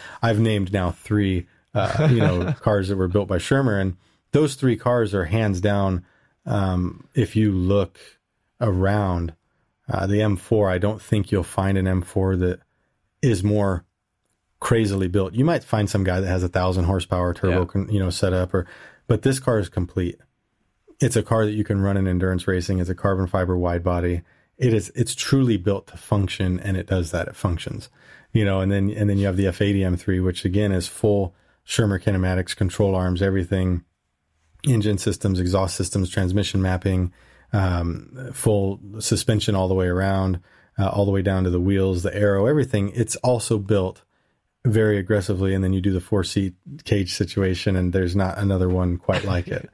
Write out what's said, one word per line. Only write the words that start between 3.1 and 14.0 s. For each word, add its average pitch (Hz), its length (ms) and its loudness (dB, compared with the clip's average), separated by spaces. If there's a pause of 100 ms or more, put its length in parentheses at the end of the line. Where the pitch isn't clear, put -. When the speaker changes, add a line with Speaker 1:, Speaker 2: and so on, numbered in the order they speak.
Speaker 1:
by 95 100 0
Shermer. 123 420 0
And 95 160 -2 (360)
those 143 240 2
three 127 200 2
cars 120 380 0
are 95 100 0
hands 98 360 0
down. 98 440 0 (420)
Um, 92 680 -2
if 107 220 0
you 107 160 2
look 95 480 0 (600)
around, 95 720 0 (540)
uh, 95 180 -2
the 101 140 2
M 107 160 2
four, 104 320 0
I 92 100 0
don't 104 220 -2
think 107 300 -2
you'll 92 140 0
find 98 340 -2
an 92 80 0
M 92 160 0
four 95 340 0
that 90 240 0 (600)
is 101 220 2
more 101 400 0 (760)